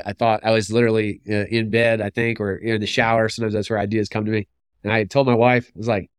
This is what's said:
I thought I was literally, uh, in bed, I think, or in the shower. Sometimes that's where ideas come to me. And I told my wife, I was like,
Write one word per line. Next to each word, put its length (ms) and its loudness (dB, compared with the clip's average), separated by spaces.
I 60 -4
thought 300 0
I 80 0
was 200 0
literally, 580 0
uh, 160 0
in 240 -2
bed, 320 2
I 80 -4
think, 320 -2
or 140 -2
in 260 -2
the 60 -4
shower. 420 2
Sometimes 240 -4
that's 160 -2
where 80 -2
ideas 320 -2
come 160 -4
to 60 -4
me. 160 -2
And 80 -2
I 120 2
told 240 0
my 80 4
wife, 400 2
I 20 -20
was 100 -8
like, 320 -2